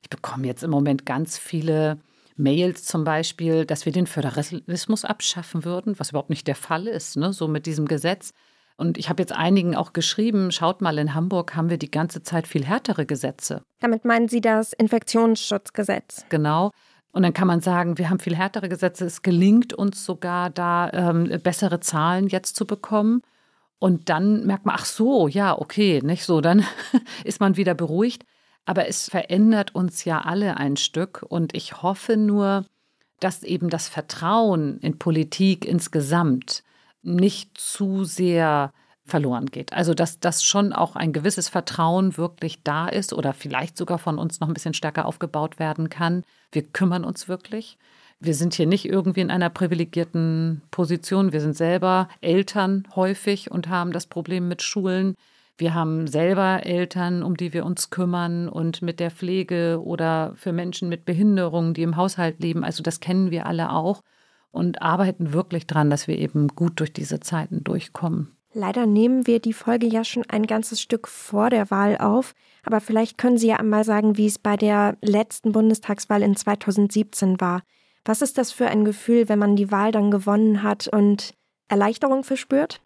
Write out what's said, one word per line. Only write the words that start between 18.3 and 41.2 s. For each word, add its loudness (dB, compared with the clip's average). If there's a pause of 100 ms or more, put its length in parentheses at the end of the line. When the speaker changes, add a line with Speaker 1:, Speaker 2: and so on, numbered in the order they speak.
Speaker 1:
härtere -4
Gesetze, -2
es -8
gelingt 6
uns -4
sogar -4
da, 0
ähm, 2 (120)
bessere 0
Zahlen 0
jetzt -4
zu -4
bekommen.“ 0 (580)
Und 2
dann 2
merkt 0
man, 0
„Ach -6
so, 2
ja, 0
okay“, 2
nicht -2
so, 4
dann 6 (280)
<laughs> 0
ist -4
man 4
wieder 2
beruhigt. -2 (400)
Aber 0
es -4
verändert 2
uns -2
ja 0
alle -2
ein -2
Stück. -4
Und -2
ich -12
hoffe 0
nur, 2 (540)
dass -4
eben -2
das -4
Vertrauen 0
in -4
Politik 2
insgesamt 0 (400)
nicht 0
zu -4
sehr 2 (320)
verloren 0
geht. -10
Also, 2
dass, -2
dass 0
schon 2
auch 0
ein 0
gewisses -2